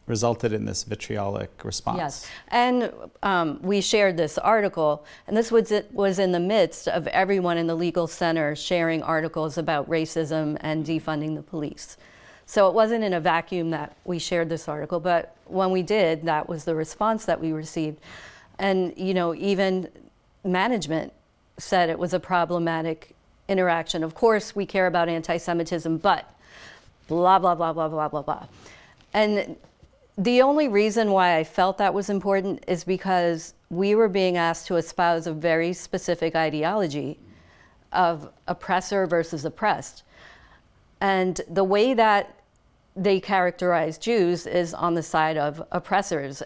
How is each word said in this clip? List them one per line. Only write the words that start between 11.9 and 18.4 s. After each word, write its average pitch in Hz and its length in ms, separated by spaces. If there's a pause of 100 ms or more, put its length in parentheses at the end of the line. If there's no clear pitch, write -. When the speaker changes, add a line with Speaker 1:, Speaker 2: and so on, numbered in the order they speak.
Speaker 2:
So 196 220
it 180 80
wasn't 220 280
in 190 100
a 170 60
vacuum 165 520
that 151 340
we 175 140
shared 165 280
this 160 220
article, 151 300
but 170 360 (120)
when 185 240
we 185 100
did, 165 460
that 156 200
was 165 180
the 165 100
response 214 500
that - 160
we 160 100
received. 156 480 (600)